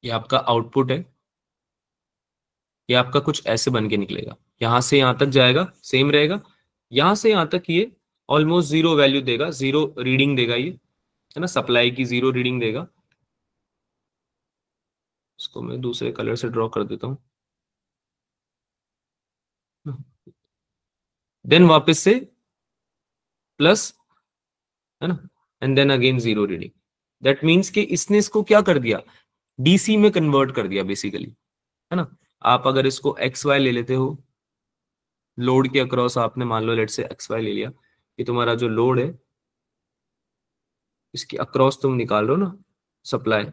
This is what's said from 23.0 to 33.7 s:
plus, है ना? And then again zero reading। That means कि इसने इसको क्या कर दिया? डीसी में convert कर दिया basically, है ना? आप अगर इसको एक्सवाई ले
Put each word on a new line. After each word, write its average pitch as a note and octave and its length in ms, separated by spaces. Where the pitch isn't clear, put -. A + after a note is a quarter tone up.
plus, F3+ 360
है D#3 60
ना? F3 200
And C3+ 160
then C#3 200
again B2+ 220
zero G#2+ 260
reading। F2 240
That C3+ 220
means F3 260
कि G#3 120
इसने G3+ 360
इसको G#3 240
क्या G#3 180
कर F3+ 180
दिया? A2+ 240
डीसी F#3+ 360
में G#3 140
convert C#3 440
कर A2+ 120
दिया F#2+ 180
basically, G2 440
है F3 40
ना? E3 200
आप B2 240
अगर C3+ 200
इसको C3+ 300
एक्सवाई C#3 420
ले C3+ 140